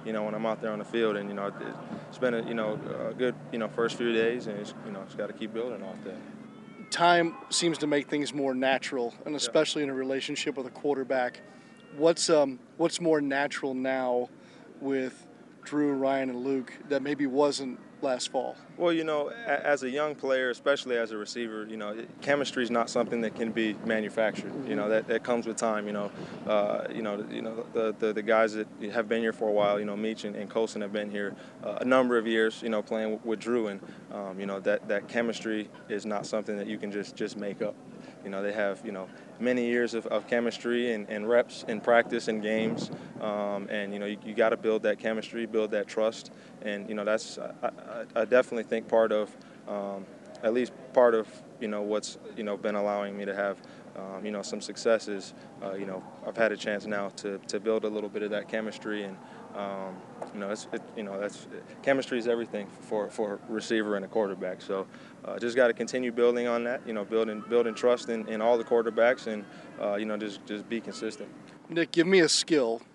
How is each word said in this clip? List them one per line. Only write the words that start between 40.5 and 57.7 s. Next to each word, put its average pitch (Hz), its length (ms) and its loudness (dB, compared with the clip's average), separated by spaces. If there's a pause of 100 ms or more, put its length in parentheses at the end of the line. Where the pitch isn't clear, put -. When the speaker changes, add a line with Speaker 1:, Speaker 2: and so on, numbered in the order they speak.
Speaker 1:
and, 104 160 -4
and 107 200 -4
reps 120 380 4
and 107 160 -4
practice 117 460 6
and 110 140 0
games, 110 480 0 (300)
um, 101 480 -2
and, 101 240 -4
you 101 60 -6
know, 101 80 -4
you, 104 180 -4
you 110 100 -8
gotta 113 220 6
build 110 280 2
that 104 140 2
chemistry, 110 480 -2
build 110 260 0
that 101 160 0
trust, - 440 -2 (300)
and, 101 260 -6
you 107 60 -4
know, 104 100 -2
that's, 107 340 0
I, - 140 -8 (100)
I, 113 580 -4
I 110 40 4
definitely 120 380 4
think 113 240 -2
part 113 240 6
of, 107 260 2 (300)
um, 101 400 -6 (380)
at 113 100 4
least 123 180 2 (200)
part 120 220 8
of, 110 140 2 (320)
you 117 60 -4
know, 107 160 -2
what's, 104 360 -2 (180)
you 113 80 -6
know, 101 120 0
been 104 200 -2
allowing 101 400 0
me 101 80 -6
to 98 100 -2
have, 101 240 0 (380)
um, 95 280 -8
you 107 60 -2
know, 101 120 -4
some 107 180 -6
successes. 104 760 0 (280)
Uh, 98 120 -6
you 98 120 -6
know, 92 160 -6 (240)
I've 107 100 -6
had 110 160 4
a 101 40 -2
chance 101 300 -4
now 101 300 -2
to, 98 220 -6 (100)
to 107 120 -2
build 110 240 2